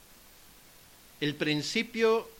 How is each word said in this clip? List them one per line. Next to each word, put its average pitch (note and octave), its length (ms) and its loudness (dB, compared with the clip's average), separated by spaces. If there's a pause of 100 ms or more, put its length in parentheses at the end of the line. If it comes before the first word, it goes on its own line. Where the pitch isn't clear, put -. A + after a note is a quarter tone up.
(1200)
El D3 160 -2
principio A3 920 0 (100)